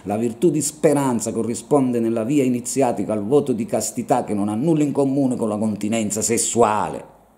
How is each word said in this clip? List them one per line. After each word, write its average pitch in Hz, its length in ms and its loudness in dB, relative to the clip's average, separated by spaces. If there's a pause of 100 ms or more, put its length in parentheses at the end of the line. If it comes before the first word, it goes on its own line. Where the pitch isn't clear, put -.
La 101 120 -4
virtù 117 360 0
di 151 100 0
speranza 135 720 0
corrisponde 120 680 0
nella 113 240 0
via 139 200 2
iniziatica 120 720 0
al 104 120 -2
voto 139 260 2
di 113 140 -2
castità 117 580 -2
che - 120 -4
non 104 120 0
ha 107 80 -2
nulla 151 280 2
in 143 80 0
comune 135 440 0
con 110 140 -2
la 107 80 -2
continenza 107 640 -2
sessuale. 107 920 0 (220)